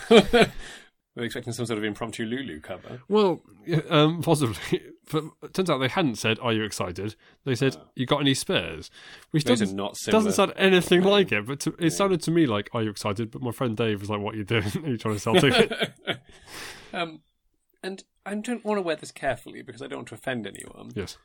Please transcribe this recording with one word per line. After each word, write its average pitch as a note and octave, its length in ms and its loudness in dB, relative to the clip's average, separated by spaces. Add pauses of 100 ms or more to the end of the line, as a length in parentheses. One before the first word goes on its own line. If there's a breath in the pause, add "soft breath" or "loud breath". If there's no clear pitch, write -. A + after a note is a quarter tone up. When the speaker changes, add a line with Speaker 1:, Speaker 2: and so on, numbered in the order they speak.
(100)
Speaker 1:
<laughs> A3+ 400 8 (680 loud breath)
Were B2 40 -10
they A#2 60 -4
expecting A#2+ 280 -8
some B2 100 -4
sort A2+ 140 -2
of G#2+ 60 -4
impromptu A2 420 -6
Lulu A2 340 -8
cover? G2 480 -14
Speaker 2:
Well, G3 320 4 (240)
yeah, D#3+ 240 0
um, D#3 320 4
possibly. C#3+ 360 2 (160)
<laughs> - 180 -4 (220)
But D#3 120 -2 (180)
it - 100 -18
turns F#3 160 -2
out C#3+ 100 2
they C3 100 0
hadn't D3 280 0
said, A2+ 240 0
"Are A#2+ 120 0
you A2 120 0
excited?" F#2+ 500 -6 (300 soft breath)
They C3 100 0
said, C3 240 2
Speaker 1:
Oh. - 160 -20
Speaker 2:
"You B2+ 120 -2
got C#3+ 160 2
any C#3 120 4
spares?" F2 560 -4 (420 loud breath)
Which D#3 120 2
Speaker 1:
Those B2 160 4
are G#2+ 40 2
Speaker 2:
doesn't, G2 120 -4
Speaker 1:
not C#3+ 140 -4 (160)
Speaker 2:
doesn't - 60 2
Speaker 1:
similar. G#3+ 200 4
Speaker 2:
sound F#3+ 240 2
anything F3+ 460 4
Speaker 1:
No. G3 80 4
Speaker 2:
like G3+ 200 4
it, G#2 160 0
but C#3 140 -6
to, - 140 -2
it - 80 -12
Speaker 1:
Yeah. E3 80 4
Speaker 2:
sounded F#3+ 320 0
to - 80 -2
me E3 160 4
like, G#2 260 -2
"Are A#2 100 -2
you A2 80 0
excited?" A2 400 -4
But C3 120 -12
my B2 80 -2
friend A2+ 260 -2
Dave A2 240 0
was G2+ 80 -10
like, G#2 120 -2
"What G#2+ 140 -4
are A2 40 -6
you G#2 60 -6
doing? A2 200 2
<laughs> G#2 200 -4
Are D#3+ 40 -2
you B2 80 0
trying A2 180 -2
to G#2 60 -4
sell - 140 0
tickets?" D3 560 4 (160)
Speaker 1:
<laughs> - 120 -6 (760 loud breath)
Um, E3 260 -6 (600)
and G3 200 -10 (220)
I G3 120 -8
don't A3+ 280 -6
wanna G#3 160 0
wear E3 160 -2
this D3+ 160 -16
carefully - 480 -6
because B2 220 -16
I C3+ 60 -12
don't C3+ 100 -10
want A#2+ 100 -14
to A#2+ 60 -14
offend A#2 320 -6
anyone. - 480 -16
Speaker 2:
Yes. G2 300 -8